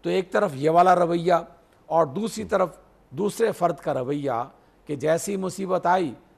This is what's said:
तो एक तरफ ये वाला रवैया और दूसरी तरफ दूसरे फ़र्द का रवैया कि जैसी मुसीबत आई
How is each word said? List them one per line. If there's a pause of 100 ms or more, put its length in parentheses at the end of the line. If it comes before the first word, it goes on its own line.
तो
एक
तरफ
ये
वाला
रवैया (440)
और
दूसरी
तरफ (320)
दूसरे
फ़र्द
का
रवैया (480)
कि
जैसी
मुसीबत
आई (240)